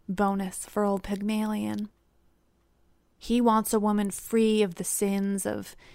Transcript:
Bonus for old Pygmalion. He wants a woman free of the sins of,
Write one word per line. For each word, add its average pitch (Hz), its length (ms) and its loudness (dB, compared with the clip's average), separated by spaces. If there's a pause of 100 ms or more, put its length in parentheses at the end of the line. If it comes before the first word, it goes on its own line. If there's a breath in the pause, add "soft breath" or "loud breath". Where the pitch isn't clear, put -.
Bonus 196 560 -2
for - 180 -2
old 202 200 0
Pygmalion. 214 840 -4 (1300)
He 233 220 0
wants 220 340 4
a 220 60 4
woman 208 320 0
free 220 500 2
of 185 140 0
the 185 80 -6
sins 196 600 -2
of, 208 300 -6 (200 soft breath)